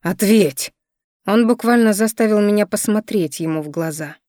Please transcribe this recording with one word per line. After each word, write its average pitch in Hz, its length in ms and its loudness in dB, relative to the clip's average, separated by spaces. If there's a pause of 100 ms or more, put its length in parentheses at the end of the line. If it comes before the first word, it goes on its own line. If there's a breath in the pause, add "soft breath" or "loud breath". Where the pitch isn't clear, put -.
Ответь!" 190 720 0 (540)
Он 226 200 2
буквально 233 460 2
заставил 214 480 0
меня 208 260 2
посмотреть 208 760 -2
ему 160 200 -4
в 151 80 -10
глаза. 156 480 -8 (120)